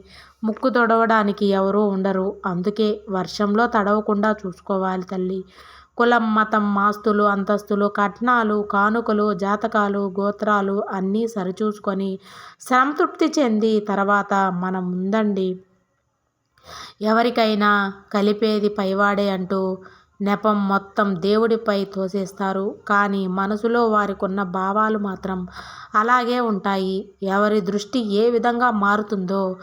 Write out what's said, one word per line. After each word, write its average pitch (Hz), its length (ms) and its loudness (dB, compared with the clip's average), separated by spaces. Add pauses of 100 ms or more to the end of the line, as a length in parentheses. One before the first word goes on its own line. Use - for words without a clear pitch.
(440)
ముక్కు 220 260 0
తుడవడానికి 220 760 2
ఎవరూ 196 420 2
ఉండరు. 190 400 -2 (180)
అందుకే 202 440 -2 (200)
వర్షంలో 202 580 0
తడవకుండా 214 640 0
చూసుకోవాలి 190 720 -4
తల్లి. 185 380 -4 (560)
కులం, 240 280 4 (100)
మతం, 214 300 2 (120)
ఆస్తులు, 208 460 2
అంతస్తులు, 202 640 0
కట్నాలు, 214 680 0 (140)
కానుకలు, 214 640 2
జాతకాలు, 202 680 0 (180)
గోత్రాలు 202 560 0 (160)
అన్నీ 202 360 -2
సరిచూసుకొని 196 800 -4 (500)
సంతృప్తి 294 680 0 (120)
చెంది 220 400 2
తర్వాత 202 540 0 (220)
మనం 185 360 -4
ఉందండి. 196 560 0 (1500)
ఎవరికైనా 220 680 2 (400)
కలిపేది 208 580 2
పైవాడే 202 600 0
అంటూ 190 320 -2 (600)
నెపం 202 460 2
మొత్తం 196 400 0 (120)
దేవుడిపై 220 680 2
తోసేస్తారు, 190 920 -4 (120)
కానీ 202 400 2
మనసులో 214 600 0
వారికున్న 202 560 -2
భావాలు 202 560 0
మాత్రం 190 480 -6 (480)
అలాగే 240 440 2
ఉంటాయి. 196 580 -2 (260)
ఎవరి 208 380 2
దృష్టి 202 380 -2 (140)
ఏ 220 160 4
విధంగా 240 420 2
మారుతుందో 202 720 0 (200)